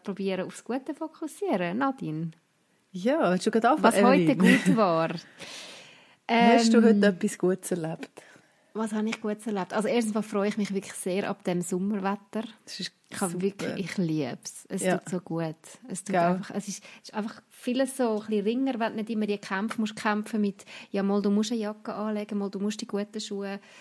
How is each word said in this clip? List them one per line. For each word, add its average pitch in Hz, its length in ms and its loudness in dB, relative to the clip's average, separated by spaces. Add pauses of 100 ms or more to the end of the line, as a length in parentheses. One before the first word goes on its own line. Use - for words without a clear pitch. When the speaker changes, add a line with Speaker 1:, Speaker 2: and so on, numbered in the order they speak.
Speaker 1:
probieren, 190 440 -4
aufs - 180 -14
Gute 269 300 -6
fokussieren. 302 840 -4
Nadine? 170 520 -4 (640)
Speaker 2:
Ja, 220 400 2
willst 180 140 0
du 226 40 0
gerade 226 200 4
anfangen, 226 260 4
Speaker 1:
Was 202 60 6
heute 185 200 8 (100)
Speaker 2:
Evelyn? - 60 0 (260)
Speaker 1:
gut 185 120 4
war. 165 340 4
Speaker 2:
<laughs> - 1200 -16
Hast 233 420 6
du 226 60 8
Speaker 1:
Ähm, 220 60 8
Speaker 2:
heute 208 240 8
etwas 202 280 0
Gutes 185 360 0
erlebt? 165 500 -8 (540)
Speaker 1:
Was 214 160 -4
habe 214 160 0
ich 226 120 -6
Gutes 208 260 -4
erlebt? 202 260 -4
Also 214 160 0
erstens 220 260 2
mal 220 80 0
freue 208 260 0
ich 208 80 -2
mich 202 180 -2
wirklich 190 200 -6
sehr 190 360 -2
ab - 140 -8
dem 175 180 0
Sommerwetter. 196 800 -4 (220)
Speaker 2:
Das - 160 -14
ist 175 100 -8 (180)
Speaker 1:
Ich - 120 -8
habe 190 100 -2
Speaker 2:
super. 175 140 -6
Speaker 1:
wirklich, - 460 -4
ich - 80 -10
liebe 156 440 -2
es. - 260 -16
Es 190 140 -6
Speaker 2:
Ja. 180 160 2
Speaker 1:
tut - 120 -14
so 180 100 -4
gut. 165 340 -6 (340)
Es 220 140 -10
tut 196 120 -6
Speaker 2:
Gell? 180 100 4
Speaker 1:
einfach, 180 320 0
es 196 100 -8
ist, - 160 -10 (220)
es - 60 -20
ist - 40 -14
einfach 220 260 -8 (100)
vieles 254 460 -4
so 233 240 0
ein 214 60 -14
bisschen 214 180 0
ringer, 240 360 0
wenn 220 120 -2
du - 40 -6
nicht 214 140 -6
immer 214 160 -2
die 202 120 -2
Kämpfe 208 420 -4
musst 214 140 -2
kämpfen 214 460 -2
mit, 202 240 -2 (260)
ja, 196 140 -2
mal, 196 180 2
du 208 80 2
musst 214 220 2
eine 233 80 -4
Jacke 214 340 -8
anlegen, 208 420 -6
mal, 202 140 -4
du 196 80 -8
musst 208 220 -4
die - 80 -10
guten 208 320 -6
Schuhe. 196 400 -8 (200)